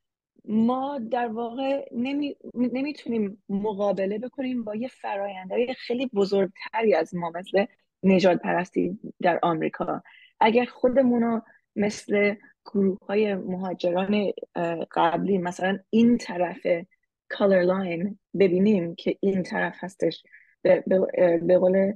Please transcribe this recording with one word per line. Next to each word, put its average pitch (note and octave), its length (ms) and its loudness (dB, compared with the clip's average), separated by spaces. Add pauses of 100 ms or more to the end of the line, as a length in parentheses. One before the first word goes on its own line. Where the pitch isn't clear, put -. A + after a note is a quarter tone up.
(460)
ما B3+ 540 -2 (120)
در A#3+ 160 -2
واقع A#3+ 640 -6
نمی-، C#4 440 -4 (180)
نمی‌تونیم A#3+ 960 -4
مقابله G3 680 -2
بکنیم B3+ 440 -6
با G#3+ 120 -8
یه A#3+ 120 -6
فرآیندهای G3+ 840 -6
خیلی B3 320 -4
بزرگتری G3 880 0
از E3 200 0
ما E3+ 200 -6
مثل F#3+ 300 0 (380)
نژاد F#3 340 6
پرستی F3+ 600 -2 (220)
در F3 200 2
آمریکا. D#3+ 640 -2 (360)
اگر A3+ 260 4
خودمون B3 560 2
رو A#3 200 0 (340)
مثل G#3 600 0 (300)
گروه‌های G3+ 720 0
مهاجران، F#3 960 -2 (240)
اه، E3+ 360 -4
قبلی، F3 460 0
مثلاً F3+ 420 -4 (100)
این A#3 280 4
طرف F3 440 -4 (680)
کالر G3 320 4
لاین F#3 580 -2 (200)
ببینیم F#3 560 4
که - 240 -4
این F#3+ 240 0
طرف F3+ 360 -4
هستش، E3+ 440 -4 (380)
به، F3+ 260 4
به، F#3+ 200 2 (100)
اه، F3 200 4
به F3 200 4
قول F#3+ 380 2